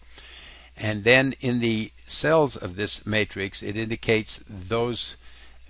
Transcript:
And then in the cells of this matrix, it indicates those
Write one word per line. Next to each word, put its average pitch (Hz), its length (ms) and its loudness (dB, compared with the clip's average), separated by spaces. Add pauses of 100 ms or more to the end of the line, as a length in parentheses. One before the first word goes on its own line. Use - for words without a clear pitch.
(760)
And 107 260 -4
then 131 380 8
in 123 180 0
the 113 320 0 (140)
cells 151 500 2
of 90 200 -8
this 101 300 -6
matrix, 101 560 -2
it 104 160 -6
indicates 113 720 -2
those 110 680 -4 (520)